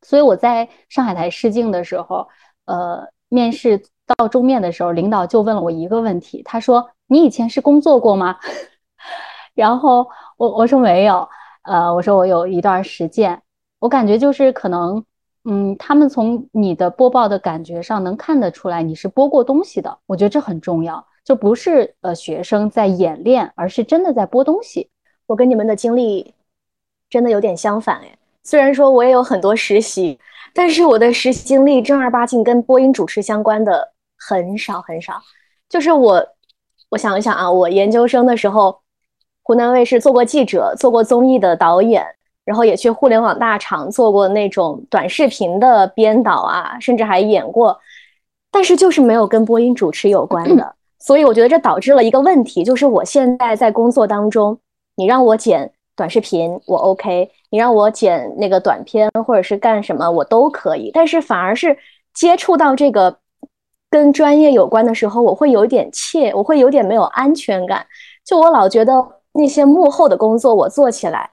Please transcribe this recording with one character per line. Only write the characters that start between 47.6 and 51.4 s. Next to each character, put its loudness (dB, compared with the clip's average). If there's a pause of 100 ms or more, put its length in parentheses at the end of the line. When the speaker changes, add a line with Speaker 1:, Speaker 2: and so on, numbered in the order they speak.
Speaker 2:
但 0
是 2
就 4
是 0
没 4
有 2
跟 0
播 0
音 2
主 -2
持 -2
有 0
关 0
的。 0
Speaker 1:
<clears throat> -20
Speaker 2:
所 2
以 4
我 6
觉 2